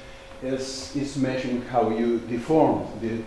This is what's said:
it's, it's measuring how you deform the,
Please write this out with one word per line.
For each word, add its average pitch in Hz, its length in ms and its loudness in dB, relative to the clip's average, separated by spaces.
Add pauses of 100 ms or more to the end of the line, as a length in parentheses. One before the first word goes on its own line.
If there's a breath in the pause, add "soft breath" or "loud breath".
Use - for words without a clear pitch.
(420 loud breath)
it's, 131 540 -4
it's 135 200 -2
measuring 127 500 0
how 113 240 4
you 117 360 2
deform 120 640 4 (120)
the, 113 80 -2 (180)